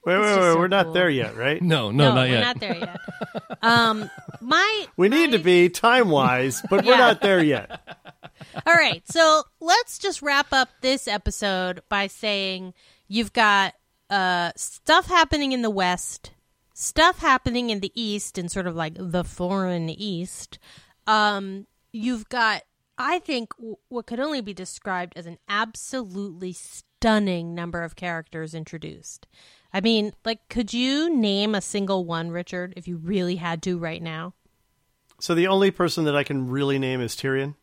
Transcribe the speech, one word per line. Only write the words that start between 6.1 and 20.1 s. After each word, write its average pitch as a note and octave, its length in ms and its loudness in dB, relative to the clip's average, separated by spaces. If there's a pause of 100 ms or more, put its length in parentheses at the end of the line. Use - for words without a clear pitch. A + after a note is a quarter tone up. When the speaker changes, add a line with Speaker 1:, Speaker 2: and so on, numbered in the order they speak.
Speaker 1:
but G3 160 4
we're A#3+ 60 6
Speaker 2:
Yeah. B3 60 8
Speaker 1:
not A#3+ 220 6
there F#3+ 240 4
yet. B2 400 -2
Speaker 2:
<laughs> - 840 -14
All E4 80 4
right, A#3+ 360 2
so D#4 320 4 (180)
let's F#4+ 380 0
just F#4+ 240 -4
wrap C#4+ 300 0
up C4 160 2 (120)
this C4 280 -2
episode F#3+ 800 -4
by G3+ 180 0
saying F#3+ 680 -6 (360)
you've G#3 240 -4
got, G3+ 420 4 (340)
uh, F3+ 480 0
stuff - 500 2
happening D#4+ 460 2
in B3 100 -2
the A3 80 0
West, F#3 600 -4 (420)
stuff E4+ 460 2
happening B3 520 0
in G3+ 100 -4
the F#3+ 140 -8
East, G#3 440 -6
in F3 100 -6
sort F#3 200 -6
of, E3 80 -6
like, E3 200 -6
the F3+ 280 -4
foreign F3+ 680 -4
East. F#3 680 -10 (480)